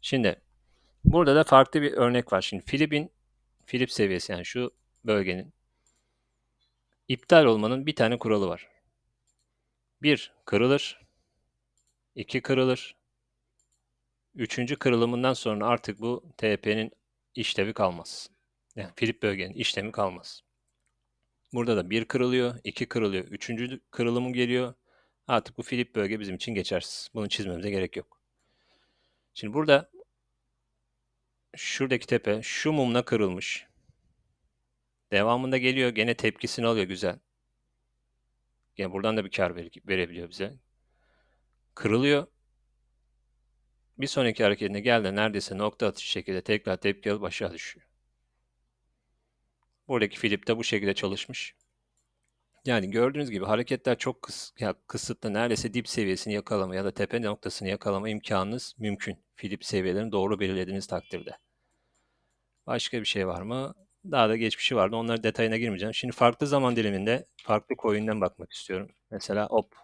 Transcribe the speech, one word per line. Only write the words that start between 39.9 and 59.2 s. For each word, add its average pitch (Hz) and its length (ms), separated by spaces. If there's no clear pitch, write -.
bize. 98 240
Kırılıyor. 139 520
Bir 135 80
sonraki 120 380
hareketine 101 360
geldi, 107 360
neredeyse 101 420
nokta 104 280
atışı - 240
şekilde 92 320
tekrar 107 340
tepki 101 360
alıp 104 120
aşağı 87 280
düşüyor. - 340
Buradaki 110 300
Filip 101 280
de 113 100
bu 117 80
şekilde 98 300
çalışmış. - 600
Yani 107 260
gördüğünüz 127 400
gibi 98 140
hareketler 117 540
çok - 240
kıs-, - 400
ya 101 120
kısıtlı. - 460
Neredeyse 110 420
dip 117 140
seviyesini 101 460
yakalama 98 400
ya 95 100
da 95 100
tepe 117 280
noktasını 104 460
yakalama 101 400
imkanınız 107 720
mümkün. 104 400